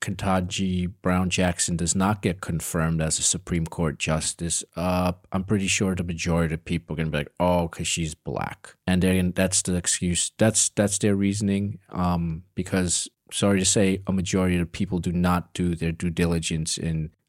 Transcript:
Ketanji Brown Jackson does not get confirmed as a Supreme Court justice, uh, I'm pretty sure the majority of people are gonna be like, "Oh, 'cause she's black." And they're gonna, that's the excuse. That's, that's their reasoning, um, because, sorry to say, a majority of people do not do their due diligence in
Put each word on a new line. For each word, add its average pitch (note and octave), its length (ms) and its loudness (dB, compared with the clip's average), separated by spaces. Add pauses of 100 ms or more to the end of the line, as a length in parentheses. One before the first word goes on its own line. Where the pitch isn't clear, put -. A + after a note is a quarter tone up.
Ketanji F#2 880 0 (100)
Brown F#2 280 2
Jackson F2+ 480 0
does E2+ 180 0
not G2 260 2
get F2+ 200 -2
confirmed D#2+ 600 0
as D#2+ 180 0
a D#2+ 40 -6
Supreme E2 420 0
Court D#2+ 340 -2
justice, - 640 -2 (100)
uh, F2+ 380 0 (180)
I'm F#2+ 140 -4
pretty G2 220 0
sure F#2+ 280 0
the F2+ 80 -2
majority E2 520 0
of D#2+ 100 -8
people E2 280 -4
are D2 40 -10
gonna D#2+ 120 -2
be D2 100 -2
like, D2 200 -6
"Oh, F2 300 2
'cause E2 180 -8
she's D#2 280 -4
black." G1+ 600 -8 (100)
And F#2 160 4
they're F#2 140 4
gonna, F2+ 160 2
that's F#2 300 0
the F2+ 140 -2
excuse. - 640 -2
That's, A2 300 4
that's G2+ 300 0
their G#2 180 2
reasoning, G2+ 720 0
um, E2+ 560 -2 (100)
because, F2+ 540 0 (240)
sorry G2+ 280 2
to F#2 60 2
say, F#2+ 400 2
a F#2+ 60 -2
majority F#2 460 2
of E2+ 160 -2
people F#2 260 -2
do F2 140 -4
not F2 400 2
do F2 200 0
their E2 200 -2
due F2 160 -4
diligence E2 680 0
in D#2+ 340 -4 (180)